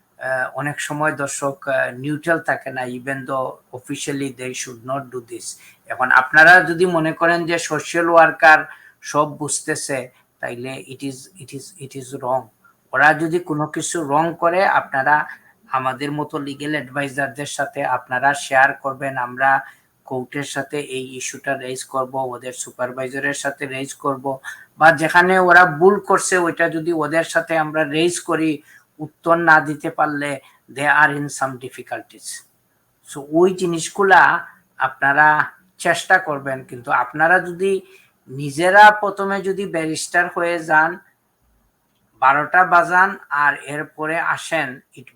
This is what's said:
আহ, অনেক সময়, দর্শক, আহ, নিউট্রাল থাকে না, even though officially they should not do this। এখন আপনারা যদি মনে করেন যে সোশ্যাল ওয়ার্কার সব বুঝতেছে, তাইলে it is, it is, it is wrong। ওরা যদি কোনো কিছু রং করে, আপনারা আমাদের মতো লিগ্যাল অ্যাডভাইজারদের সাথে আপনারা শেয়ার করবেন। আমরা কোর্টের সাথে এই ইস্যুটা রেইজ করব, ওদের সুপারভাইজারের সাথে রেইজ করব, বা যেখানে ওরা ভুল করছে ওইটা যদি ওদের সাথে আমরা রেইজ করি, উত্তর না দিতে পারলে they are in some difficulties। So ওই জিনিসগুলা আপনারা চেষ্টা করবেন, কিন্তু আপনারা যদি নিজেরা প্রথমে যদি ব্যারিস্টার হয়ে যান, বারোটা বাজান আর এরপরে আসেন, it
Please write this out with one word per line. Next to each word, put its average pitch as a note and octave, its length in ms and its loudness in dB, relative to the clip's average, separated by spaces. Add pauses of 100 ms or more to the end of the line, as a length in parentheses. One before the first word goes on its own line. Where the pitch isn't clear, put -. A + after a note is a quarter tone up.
(180)
আহ, B2+ 360 -4
অনেক C#3+ 260 -6
সময়, D3+ 320 -2
দর্শক, C#3 560 -6
আহ, C3 240 -2
নিউট্রাল D3 480 -4
থাকে C3+ 320 -6
না, C3 140 -6
even B2+ 400 -8
though C3 520 -8
officially C#3 520 -8 (120)
they B2+ 120 -8
should B2 380 -12
not C#3 180 -6
do B2 200 -10
this। A2+ 140 -14 (420)
এখন B2+ 260 -2
আপনারা D#3 520 8
যদি E3 220 0
মনে D#3+ 280 0
করেন E3+ 320 0
যে E3 140 -2
সোশ্যাল E3+ 500 -2
ওয়ার্কার D#3 560 6 (360)
সব D3 360 -2
বুঝতেছে, C#3+ 720 -6 (300)
তাইলে C3 500 -10
it C3 140 -16
is, C3+ 400 -12
it - 100 -20
is, C3+ 340 -16
it - 80 -18
is C3 240 -14
wrong। C3 220 -2 (500)
ওরা C#3+ 220 6
যদি D#3+ 260 -2
কোনো D3+ 280 -4
কিছু D#3+ 360 -6
রং D#3 360 0
করে, F3+ 260 2
আপনারা D3 600 0 (400)
আমাদের C3 440 -4
মতো D3 280 -6
লিগ্যাল C#3+ 320 -8
অ্যাডভাইজারদের C#3 760 -6
সাথে C#3 400 -6
আপনারা C3 480 -2
শেয়ার C#3 400 2
করবেন। C3+ 440 -8
আমরা C3 480 0 (400)
কোর্টের C3 380 -8
সাথে C#3 360 -8
এই C3 380 -10
ইস্যুটা C#3 400 -8
রেইজ B2+ 260 -10
করব, C3 320 -6
ওদের B2+ 380 -8
সুপারভাইজারের C3 800 -6
সাথে C#3 320 -8
রেইজ C3+ 280 -10
করব, C3+ 460 -6 (380)
বা D#3 140 6
যেখানে F3+ 480 2
ওরা F3+ 260 8
ভুল F3+ 340 4
করছে F#3+ 380 0
ওইটা E3+ 320 0
যদি D#3+ 240 -4
ওদের D#3+ 300 0
সাথে E3 340 -2
আমরা D#3 260 -2
রেইজ D#3+ 360 0
করি, D#3 420 -2 (380)
উত্তর E3 360 0
না E3 240 6
দিতে D3 300 -6
পারলে C#3+ 500 -4 (340)
they C#3 120 -4
are C#3+ 320 4
in D3 80 -6
some C3+ 280 -6
difficulties। A#2+ 760 -14 (840)
So D3 80 -12 (100)
ওই F3+ 220 4
জিনিসগুলা E3+ 960 2 (300)
আপনারা C#3+ 720 2 (260)
চেষ্টা F3+ 400 0
করবেন, C3+ 460 -6
কিন্তু B2+ 280 -12
আপনারা D#3 480 2
যদি F#3 420 -4 (460)
নিজেরা D#3+ 640 6
প্রথমে G3 500 -4
যদি F#3+ 240 -4
ব্যারিস্টার D#3+ 720 -2
হয়ে E3+ 240 -2
যান, D#3+ 380 2 (1200)
বারোটা D3 440 2
বাজান F3+ 540 2 (120)
আর C#3+ 340 0
এরপরে D3+ 560 -6
আসেন, D3+ 600 -4 (180)
it C3 180 -20